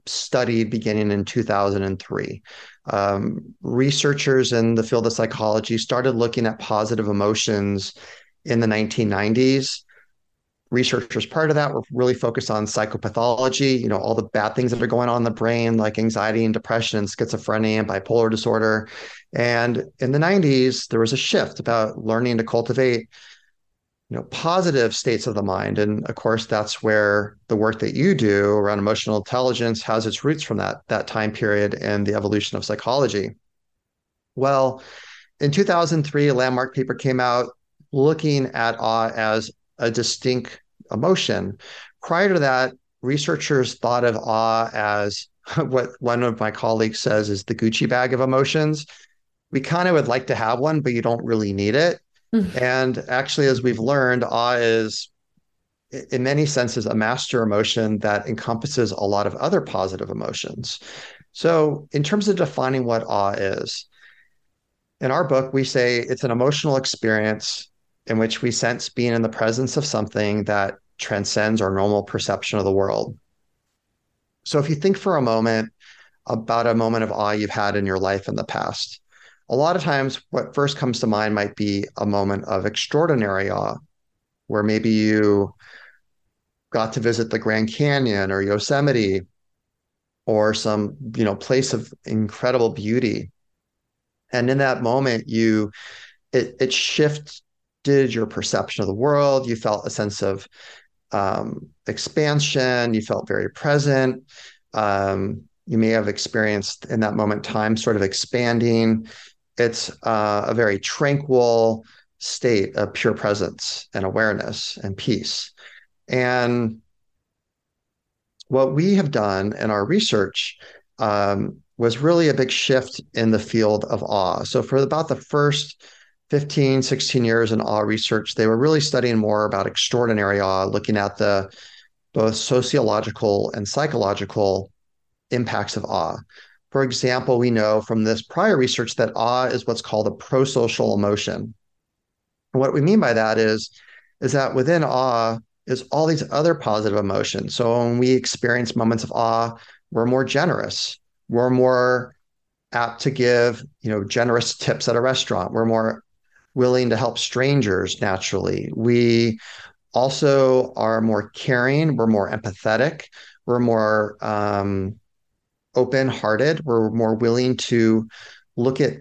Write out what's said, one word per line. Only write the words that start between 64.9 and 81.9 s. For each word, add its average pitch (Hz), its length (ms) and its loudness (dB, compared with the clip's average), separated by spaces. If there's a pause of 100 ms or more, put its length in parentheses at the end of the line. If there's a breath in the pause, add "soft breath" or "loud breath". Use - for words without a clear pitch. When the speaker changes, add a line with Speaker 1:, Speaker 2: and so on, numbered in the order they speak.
Speaker 1:
in 131 100 0
our 156 160 0
book, 131 280 0
we 135 100 2
say 123 360 2
it's 123 220 -4
an 131 80 0
emotional 139 460 2
experience 107 920 -2 (380)
in 113 120 0
which 113 240 -2
we 123 80 0
sense 120 380 -2
being 120 240 -2
in 117 100 0
the 110 60 0
presence 113 480 -2
of 147 80 0
something 107 600 -2
that 101 300 0 (240)
transcends 107 600 0
our 98 120 0
normal 101 300 2
perception 101 560 -4
of 98 60 0
the 98 80 2
world. 95 440 -2 (1300)
So - 140 0
if 147 100 0
you 165 60 0
think 196 220 2
for 190 200 0
a 139 60 2
moment 113 480 2 (560 loud breath)
about 113 400 0
a 117 80 4
moment 113 300 2
of 107 80 -2
awe 104 180 0
you've 107 200 -2
had 101 260 -2
in 101 100 -2
your 95 120 0
life 98 280 -2
in 107 80 -6
the 104 100 -4
past, - 560 -6 (480 soft breath)
a - 60 -2
lot 156 220 2
of 170 60 -4
times 139 380 -2 (100)
what 127 240 -4
first 143 220 0
comes 123 240 -2
to 127 60 -2
mind 107 280 2
might 104 200 -2
be 101 300 -2 (140)